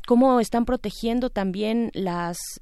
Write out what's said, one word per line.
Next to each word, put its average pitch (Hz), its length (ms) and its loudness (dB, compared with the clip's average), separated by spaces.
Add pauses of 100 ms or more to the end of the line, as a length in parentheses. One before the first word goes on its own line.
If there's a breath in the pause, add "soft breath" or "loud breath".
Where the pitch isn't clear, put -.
¿Cómo 247 320 6
están 233 240 0
protegiendo 233 640 -2
también 208 640 -2
las, 175 440 -4 (240)